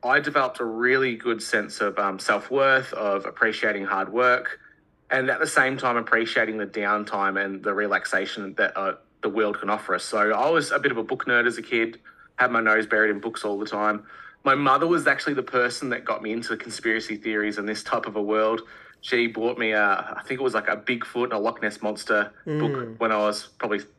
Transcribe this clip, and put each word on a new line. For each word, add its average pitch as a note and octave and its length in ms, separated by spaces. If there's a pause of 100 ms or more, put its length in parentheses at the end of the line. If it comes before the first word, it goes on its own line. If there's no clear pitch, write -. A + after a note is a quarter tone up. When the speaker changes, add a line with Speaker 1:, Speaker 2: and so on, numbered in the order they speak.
Speaker 1:
I C3 160
developed C#3+ 400
a B2 60
really B2 500
good A2 260
sense G#2 400
of, G2+ 180
um, G2 200
self-worth, C3 720
of G2+ 320
appreciating G#2+ 600
hard F#2+ 280
work, B2 460 (500)
and C3 200
at B2+ 100
the D3+ 80
same C3+ 300
time A#2+ 200
appreciating A#2 600
the G#2 80
downtime G2+ 800
and G2 200
the G#2 100
relaxation G2 840
that, G#2 220
uh, F#2+ 160 (280)
the A2 80
world G#2 300
can G2 100
offer - 260
us. - 100
So G#2+ 260
I A#2 180
was D#3+ 220
a A#2 80
bit C#3 120
of A#2+ 60
a A2+ 60
book - 220
nerd A#2+ 220
as A#2+ 100
a A#2 40
kid, A2+ 380 (380)
had B2 140
my A#2 100
nose A2 240
buried A2 240
in G2+ 100
books A2 240
all G#2 140
the G#2+ 80
time. G#2 380 (400)
My C3+ 120
mother C#3 300
was E3 220
actually C#3 260
the C3 100
person B2 460
that A#2 160
got G#2+ 160
me A2 100
into A2+ 240
conspiracy A2 640
theories G#2+ 400
and G#2 100
this G#2+ 160
type A#2 220
of G#2 100
a G#2+ 60
world. G#2+ 400 (400)
She A#2 240
bought A2+ 320
me A2 140
a, G#2 460
I - 100
think C3 120
it C3+ 40
was, B2+ 100
like, G#2+ 140
a G#2+ 100
Bigfoot B2 480
and A2+ 80
a G#2+ 60
Loch A2+ 220
Ness G#2 200
Monster G#2 500 (140)
Speaker 2:
Mm. D3+ 140
Speaker 1:
book B2+ 400
when A2+ 120
I G#2+ 60
was G#2 300 (100)
probably G#2 240 (180)